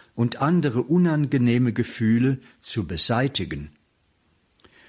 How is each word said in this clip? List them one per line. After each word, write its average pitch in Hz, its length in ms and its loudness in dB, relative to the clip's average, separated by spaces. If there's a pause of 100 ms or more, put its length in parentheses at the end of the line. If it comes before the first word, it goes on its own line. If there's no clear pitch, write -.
(140)
und 120 280 -2
andere 147 400 2
unangenehme 135 880 2
Gefühle 117 680 0 (220)
zu - 260 -6
beseitigen. 90 840 -4 (1200)